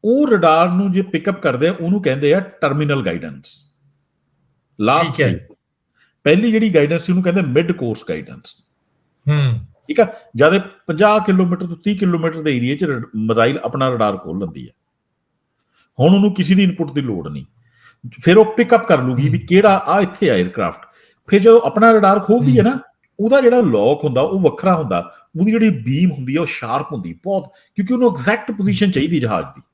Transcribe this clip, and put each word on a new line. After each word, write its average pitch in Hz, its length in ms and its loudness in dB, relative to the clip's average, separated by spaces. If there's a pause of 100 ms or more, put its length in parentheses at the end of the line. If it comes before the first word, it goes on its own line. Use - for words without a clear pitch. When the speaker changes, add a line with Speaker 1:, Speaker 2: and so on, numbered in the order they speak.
Speaker 1:
ਉਹ 269 240 2
ਰਡਾਰ 170 420 2
ਨੂੰ 190 220 -2
ਜੇ 190 100 0
ਪਿਕ 185 280 -4
ਅੱਪ 190 120 -8
ਕਰਦੇ 139 260 0
ਆ, 180 140 -2
ਉਹਨੂੰ 185 200 -2
ਕਹਿੰਦੇ 143 320 0
ਆ 190 60 2
ਟਰਮੀਨਲ 147 680 -4
ਗਾਈਡੈਂਸ। 80 680 -10 (1080)
ਲਾਸਟ 143 300 0
Speaker 2:
ਠੀਕ 151 100 -4
ਹੈ। 127 60 2
Speaker 1:
ਫੇਜ਼। 87 160 -4 (800)
ਪਹਿਲੀ 202 280 4
ਜਿਹੜੀ 214 240 0
ਗਾਈਡੈਂਸ 156 260 2
ਸੀ, - 100 -4
ਉਹਨੂੰ 185 120 0
ਕਹਿੰਦੇ 185 180 0
ਮਿਡ 160 300 -2
ਕੋਰਸ 120 380 -6
ਗਾਈਡੈਂਸ। 76 460 -12 (720)
Speaker 2:
ਹੂੰ। 139 300 0 (280)
Speaker 1:
ਠੀਕ 151 120 0
ਆ? 202 80 4 (280)
ਜਦ 147 180 4
ਇਹ 196 60 2 (280)
ਪੰਜਾਹ 208 320 2
ਕਿਲੋਮੀਟਰ 185 480 0
ਤੋਂ 170 100 -12
ਤੀਹ 202 200 -4
ਕਿਲੋਮੀਟਰ 165 440 -2
ਦੇ 143 160 -2
ਏਰੀਆ 123 180 -2
'ਚ 180 80 -4
ਰ-, 127 320 -4
ਮਿਜ਼ਾਈਲ 113 480 0
ਆਪਣਾ 131 260 -2
ਰਡਾਰ 107 280 -2
ਖੋਲ 90 220 -10
ਲੈਂਦੀ 71 280 -10
ਹੈ। - 60 -20 (1300)
ਹੁਣ 165 160 6
ਉਹਨੂੰ 202 180 2
ਕਿਸੇ 185 220 0
ਦੀ 196 80 4
ਇਨਪੁਟ 165 300 -2
ਦੀ 143 80 -4
ਲੋੜ 95 260 -8
ਨਹੀਂ। 71 180 -12 (800)
ਫਿਰ 180 140 6
ਉਹ 220 80 8
ਪਿਕ 233 300 0
ਅੱਪ - 120 0
ਕਰ 147 140 2
ਲੂਗੀ 127 280 -2
ਵੀ 117 80 -2
Speaker 2:
ਹੂੰ। - 100 -10
Speaker 1:
ਕਿਹੜਾ 196 400 4
ਆ 190 140 0
ਇੱਥੇ 185 280 -2
ਆ 113 60 2
에ਅਰਕ੍ਰਾਫਟ। 90 460 -4 (460)
ਫਿਰ 196 140 2
ਜਦੋਂ 226 200 8
ਆਪਣਾ 226 300 4
ਰਡਾਰ 202 280 4
ਖੋਲਦੀ 196 400 2
ਹੈ - 40 0
Speaker 2:
ਹੂੰ। 240 80 2
Speaker 1:
ਨਾ, 269 80 -6 (400)
ਉਹਦਾ 247 220 2
ਜਿਹੜਾ 247 200 4
ਲੌਕ 131 420 0
ਹੁੰਦਾ, 131 180 0
ਉਹ 190 180 -2
ਵੱਖਰਾ 180 360 0
ਹੁੰਦਾ, 95 400 -6 (240)
ਉਹਦੀ 208 120 0
ਜਿਹੜੀ 220 180 2
ਬੀਮ 143 420 -2
ਹੁੰਦੀ 131 240 -8
ਆ, 165 60 0
ਉਹ 160 40 -2
ਸ਼ਾਰਪ 123 460 -8
ਹੁੰਦੀ 87 320 -12
ਬਹੁਤ, 190 200 -6 (320)
ਕਿਉਂਕਿ 202 180 -4
ਉਹਨੂੰ 247 180 2
ਐਗਜ਼ੈਕਟ 190 400 -4
ਪੋਜੀਸ਼ਨ 196 400 -2
ਚਾਹੀਦੀ 160 280 -2
ਜਹਾਜ਼ 101 260 -2
ਦੀ। - 160 -20 (120)